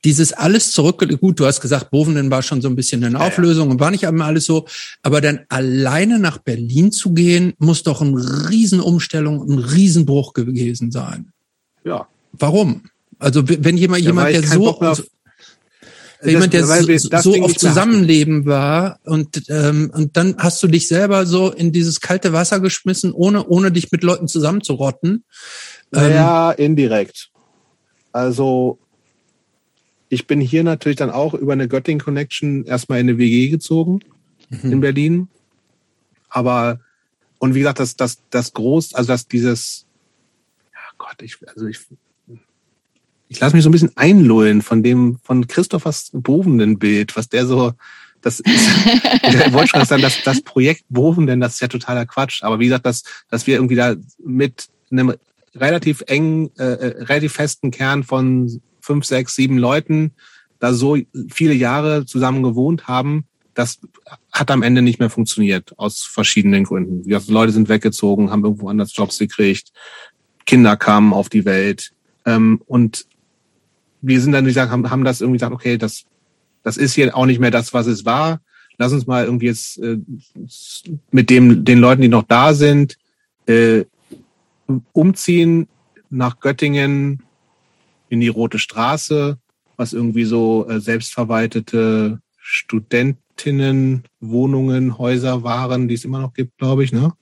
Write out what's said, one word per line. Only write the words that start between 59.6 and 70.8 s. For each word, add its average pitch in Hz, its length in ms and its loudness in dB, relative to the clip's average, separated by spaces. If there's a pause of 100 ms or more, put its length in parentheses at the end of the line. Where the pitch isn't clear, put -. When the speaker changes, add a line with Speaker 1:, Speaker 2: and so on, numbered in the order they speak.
Speaker 2:
da 123 160 -2
so 139 220 0 (340)
viele 156 240 0
Jahre 143 520 0
zusammen 131 360 -2
gewohnt 127 440 -2
haben, 139 380 -4 (300)
das - 260 -6 (520)
hat 143 180 -4
am 131 120 2
Ende 123 200 4
nicht 120 180 2
mehr 113 100 0
funktioniert, 104 680 -2
aus 104 260 -6
verschiedenen 98 600 0
Gründen. 92 440 -6
Ja, 101 180 0
Leute 110 260 2
sind 107 160 2
weggezogen, 104 640 0
haben 104 140 0
irgendwo 104 240 -4
anders 104 260 -4
Jobs 98 240 -4
gekriegt, 101 540 -2 (760)
Kinder 113 300 6
kamen 107 360 4